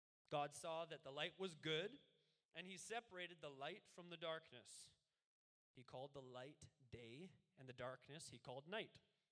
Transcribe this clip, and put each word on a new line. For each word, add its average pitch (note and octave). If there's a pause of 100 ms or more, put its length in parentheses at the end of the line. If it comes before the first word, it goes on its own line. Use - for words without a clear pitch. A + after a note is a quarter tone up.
(300)
God D3
saw E3
that D#3
the C3+
light D3
was F#3
good, D#3+ (560)
and E3+
he F#3+
separated F3+
the D3+
light D3 (120)
from F3
the E3+
darkness. D#3+ (880)
He C3
called C3+
the C#3
light B2+ (340)
day, B2 (280)
and C3+
the B2
darkness C3
he C3
called C#3
night. G3 (320)